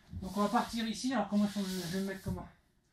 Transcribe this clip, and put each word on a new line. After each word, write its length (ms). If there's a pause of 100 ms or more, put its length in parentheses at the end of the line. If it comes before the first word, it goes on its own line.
(120)
Donc, 240
on 60
va 60
partir 380
ici. 260
Alors, 160
comment 200
faut 140
que 60
je, 120
je 160
vais 40
me 60
mettre 160
comment ? 240 (460)